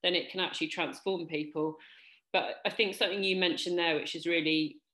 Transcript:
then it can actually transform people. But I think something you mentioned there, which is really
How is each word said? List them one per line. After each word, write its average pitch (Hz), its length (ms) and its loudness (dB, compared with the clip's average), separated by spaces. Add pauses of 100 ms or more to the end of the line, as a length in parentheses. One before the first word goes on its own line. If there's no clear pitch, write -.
then 180 120 2
it - 160 0
can 190 100 -4
actually 160 280 -2
transform 170 580 -2
people. 156 500 -2 (560)
But - 320 0
I 208 60 0
think 202 240 0
something 196 280 0
you 190 140 2
mentioned 175 420 2
there, 170 160 4
which - 200 -2
is 165 120 -6
really 156 520 2 (160)